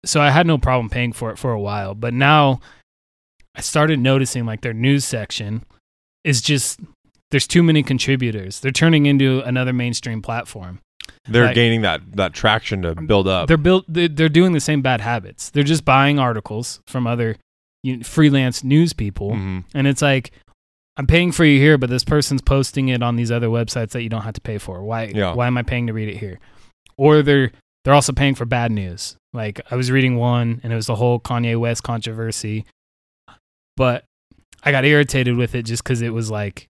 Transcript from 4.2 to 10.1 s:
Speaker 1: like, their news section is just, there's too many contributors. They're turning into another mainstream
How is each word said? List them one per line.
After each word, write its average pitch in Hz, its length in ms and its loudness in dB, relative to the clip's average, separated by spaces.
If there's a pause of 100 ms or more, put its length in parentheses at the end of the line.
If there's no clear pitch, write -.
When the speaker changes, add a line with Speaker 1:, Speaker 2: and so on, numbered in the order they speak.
Speaker 1:
like, 110 140 -8
their 117 140 -8
news 131 300 2
section 110 600 -8 (600)
is 135 160 0
just, - 380 -2 (520)
there's - 180 0
too 175 140 4
many 156 200 4
contributors. 123 800 -4
They're 135 100 -4
turning 156 360 4
into 135 340 2
another 127 320 -2
mainstream 120 500 -4